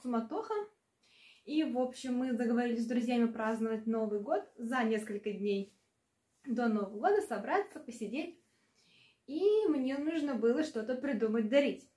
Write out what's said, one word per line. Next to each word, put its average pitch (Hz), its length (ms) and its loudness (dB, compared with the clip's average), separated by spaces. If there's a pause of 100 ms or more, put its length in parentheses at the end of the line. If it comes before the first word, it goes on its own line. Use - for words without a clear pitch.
суматоха. 247 540 -4 (880)
И, 311 180 0
в 247 160 -2
общем, 254 360 -2
мы 254 180 0
договорились 233 500 2
с 220 40 -2
друзьями 240 400 2
праздновать 220 580 -2
Новый 220 340 0
год 311 240 -2 (140)
за 240 260 0
несколько 214 480 -2
дней 196 420 -2 (720)
до 240 220 0
Нового 208 320 -2
года, 392 220 4
собраться, 254 580 -2
посидеть. 262 580 -8 (880)
И 302 140 -4 (260)
мне 277 300 2
нужно 294 380 -2
было 233 280 2
что-то 233 320 -4
придумать 226 540 0
дарить. 269 480 2